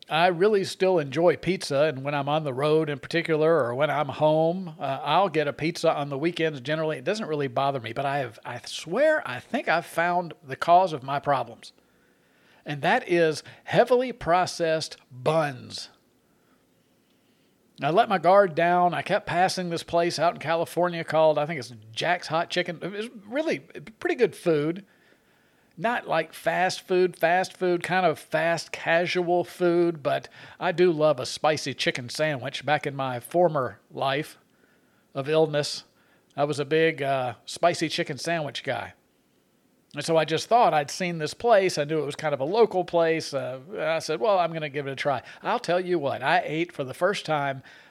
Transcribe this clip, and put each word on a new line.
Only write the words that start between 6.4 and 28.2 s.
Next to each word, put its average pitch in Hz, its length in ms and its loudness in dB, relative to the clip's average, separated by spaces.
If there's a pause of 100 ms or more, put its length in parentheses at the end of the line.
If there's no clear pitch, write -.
generally. 156 380 -4
It 127 60 -14
doesn't 202 240 -4
really 147 180 -2
bother 135 340 -2
me, 113 140 -8
but 139 100 -4
I 139 140 -2
have, 123 260 -8
I - 220 -10
swear 294 600 0
I 123 120 -6
think - 300 -6
I've 170 180 0
found 175 480 -2 (120)
the 131 100 -8
cause 175 360 6
of 131 120 -8
my 139 140 -4
problems. 120 540 -4 (960)
And 147 160 -8
that 196 260 2
is 165 340 2 (220)
heavily 247 480 4
processed 165 880 0 (120)
buns. 135 800 -2 (1900)
I 139 100 0
let 226 180 4
my 196 100 0
guard 180 360 6
down. 175 380 4
I 139 100 -4
kept 202 240 -2
passing 180 440 0
this 165 140 -6
place 170 340 0
out 165 160 2
in 147 60 -14
California 165 640 -2
called, 156 340 4
I 147 80 -2
think 156 140 -6
it's 120 120 -12 (200)
Jack's 165 340 -2
Hot 160 240 -2
Chicken. 175 320 -4
It 175 80 -6
was 208 180 -8 (180)
really 247 340 -4
pretty 220 560 -10
good 233 200 2
food. 165 480 -2 (920)
Not 220 280 -2
like 160 280 -2
fast 175 520 -2
food, 180 300 2
fast 175 400 0
food, 175 260 0
kind 185 220 0
of 156 140 2
fast 160 540 -2